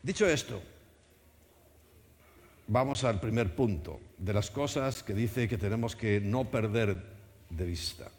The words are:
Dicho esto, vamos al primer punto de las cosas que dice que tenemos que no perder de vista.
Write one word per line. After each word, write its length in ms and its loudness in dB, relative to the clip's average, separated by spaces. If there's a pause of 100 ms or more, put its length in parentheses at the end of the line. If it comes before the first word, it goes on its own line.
Dicho 240 2
esto, 360 2 (2000)
vamos 340 2
al 180 2
primer 360 2
punto 440 0 (160)
de 160 -2
las 200 0
cosas 500 -2
que 100 -6
dice 360 0
que 100 -2
tenemos 380 0
que 240 2
no 240 0
perder 520 2 (540)
de 160 -2
vista. 420 -6 (100)